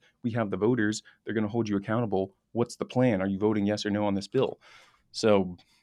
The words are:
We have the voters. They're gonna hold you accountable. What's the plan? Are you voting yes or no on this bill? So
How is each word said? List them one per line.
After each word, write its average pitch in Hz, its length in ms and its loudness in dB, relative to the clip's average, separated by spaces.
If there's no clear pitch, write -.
We 120 80 -4
have 110 180 -2
the 98 60 -4
voters. 107 480 0
They're 104 80 -6
gonna 107 160 0
hold 113 180 -2
you 104 80 0
accountable. 98 580 -2
What's 117 240 -2
the - 80 -6
plan? 123 360 2
Are 98 60 0
you 98 100 -2
voting 104 280 2
yes 104 200 0
or 104 40 -2
no 104 160 0
on 101 80 0
this 98 160 -4
bill? - 320 0
So 98 460 2